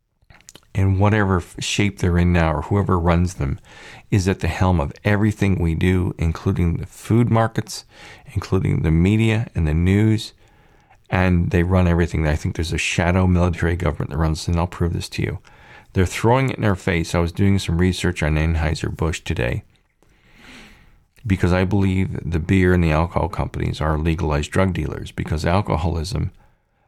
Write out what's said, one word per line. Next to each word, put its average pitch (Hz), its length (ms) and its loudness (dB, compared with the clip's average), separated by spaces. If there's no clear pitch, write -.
in 95 260 2
whatever 101 380 4
f-, - 220 -6
shape - 400 -2
they're 87 180 2
in 87 160 4
now 80 220 2
or 76 80 -4
whoever 95 360 0
runs 87 360 2
them, - 240 -4
is 95 160 2
at 98 120 0
the - 80 -4
helm 90 320 0
of 73 140 -4
everything 101 560 0
we 82 160 0
do, 90 420 0
including 85 600 -2
the - 80 -8
food 117 440 0
markets, - 540 -2
including 95 500 -2
the 80 80 2
media 110 640 2
and 80 120 0
the 76 60 0
news, 101 600 2
and 90 420 2
they 87 120 2
run 90 240 2
everything. 82 400 0
I 76 80 0
think 92 200 -4
there's 82 160 -4
a 82 60 -4
shadow 92 500 0
military 87 480 2
government 82 360 -4
that 69 60 -6
runs, 80 300 -2
and 87 100 0
I'll 85 100 0
prove 85 260 -4
this 92 160 -6
to - 140 -6
you. - 160 -4
They're 95 140 2
throwing 127 460 0
it - 60 -8
in - 60 -4
our 104 120 2
face. 87 400 -2
I 90 40 2
was 85 120 0
doing 98 280 2
some 85 200 -2
research 92 440 0
on 78 120 0
Anheuser-Busch 80 840 -2
today 64 420 -4
because 95 260 0
I 92 140 2
believe 95 680 -2
the 85 80 -2
beer 90 340 4
and 90 100 4
the 82 80 2
alcohol 82 380 0
companies - 520 -4
are 78 160 0
legalized 78 540 -2
drug 95 220 0
dealers - 380 -6
because - 340 -4
alcoholism 85 840 -2